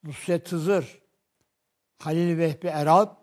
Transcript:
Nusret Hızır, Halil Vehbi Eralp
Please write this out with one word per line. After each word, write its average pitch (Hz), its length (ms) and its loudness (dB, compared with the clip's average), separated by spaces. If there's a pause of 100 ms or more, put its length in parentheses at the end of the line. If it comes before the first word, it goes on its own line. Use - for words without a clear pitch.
Nusret 170 500 -6
Hızır, 170 500 -2 (960)
Halil 165 400 -2
Vehbi 165 280 -2
Eralp 160 560 2